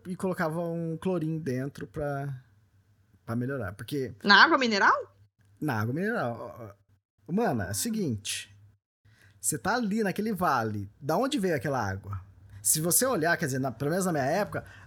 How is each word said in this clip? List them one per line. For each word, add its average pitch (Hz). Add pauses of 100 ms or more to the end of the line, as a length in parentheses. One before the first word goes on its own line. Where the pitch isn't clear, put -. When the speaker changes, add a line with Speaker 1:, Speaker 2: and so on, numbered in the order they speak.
Speaker 1:
e 180
colocava 170
um 165
clorinho 160
dentro 135
pra, 139 (920)
pra 110
melhorar. 123
Porque 131 (100)
Speaker 2:
Na 202
água 311
mineral? 226 (680)
Speaker 1:
Na 139
água 110
mineral. 123 (560)
Mano, 175
é 85
o 101
seguinte. 190 (840)
Você -
tá 202
ali 226
naquele 208
vale. 113 (100)
Da 147
onde 269
veio 185
aquela 135
água? 98 (440)
Se -
você 170
olhar, 170
quer 170
dizer, 131
na, 131
pelo 143
menos 185
na 180
minha 147
época, 160 (220)